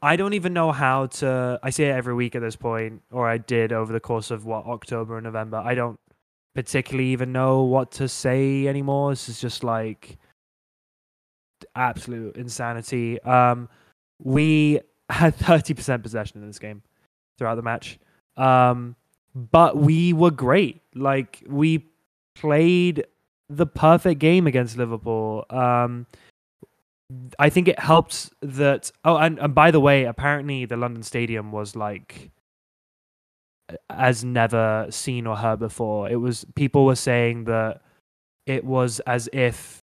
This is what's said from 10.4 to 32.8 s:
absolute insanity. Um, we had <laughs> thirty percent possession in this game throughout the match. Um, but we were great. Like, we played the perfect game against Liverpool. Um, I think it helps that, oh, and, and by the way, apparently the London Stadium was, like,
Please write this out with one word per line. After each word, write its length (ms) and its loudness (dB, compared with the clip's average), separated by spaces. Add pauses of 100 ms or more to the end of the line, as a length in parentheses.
absolute 600 -6
insanity. 880 -6
Um, 460 2 (540)
we 560 4 (300)
had 260 4
<laughs> 120 -2
thirty 260 4
percent 300 -4
possession 380 -10
in 60 -18
this 120 -20
game 220 -16 (560)
throughout 180 -4
the 60 -8
match. 380 -8 (380)
Um, 580 4 (380)
but 440 4
we 360 4
were 180 4
great. 500 0 (120)
Like, 540 -4
we 380 0 (500)
played 680 2 (440)
the 160 0
perfect 540 4
game 280 4
against 300 0
Liverpool. 720 -4
Um, 560 0 (1300)
I 120 6
think 180 2
it 120 2
helps 520 2 (100)
that, 500 -2 (120)
oh, 140 4
and, 220 2
and 140 -2
by 180 8
the 80 6
way, 260 4
apparently 600 -4
the 120 -8
London 260 -6
Stadium 480 -6
was, 240 -10
like, 560 -12 (1600)